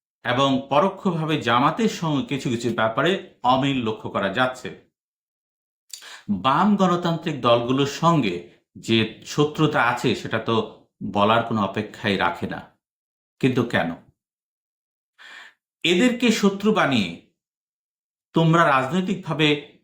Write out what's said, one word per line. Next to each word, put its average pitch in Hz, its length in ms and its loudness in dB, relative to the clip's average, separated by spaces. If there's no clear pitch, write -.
এবং 131 240 2
পরোক্ষভাবে 160 720 0
জামাতের 139 580 2
সঙ্গে 147 300 0
কিছু 127 200 -4
কিছু 117 200 -2
ব্যাপারে 135 320 0
অমিল 135 400 2
লক্ষ্য 110 260 -4
করা 98 240 -2
যাচ্ছে। 123 360 -4
বাম 131 460 0
গণতান্ত্রিক 175 680 0
দলগুলোর 131 500 2
সঙ্গে 143 340 2
যে 113 200 0
শত্রুতা 147 580 0
আছে 123 320 0
সেটা - 240 -6
তো 113 160 -2
বলার 104 400 2
কোনো 110 160 -4
অপেক্ষাই 104 480 -4
রাখে 87 300 -2
না। 82 120 -10
কিন্তু 127 220 2
কেন? 90 260 -2
এদেরকে 233 480 2
শত্রু 202 420 0
বানিয়ে 135 360 0
তোমরা 165 300 4
রাজনৈতিকভাবে 151 840 0